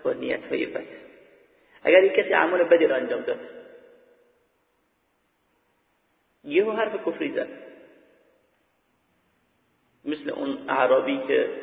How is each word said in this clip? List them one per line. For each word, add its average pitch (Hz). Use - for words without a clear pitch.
با 127
نیت‌های 127
بد. -
اگر 185
یک 196
کسی 190
اعمال 170
بدی 165
را 135
انجام 123
داد، -
یهو 180
حرف 208
کفری 156
زد، -
مثل 147
اون 139
اعرابی 135
که 135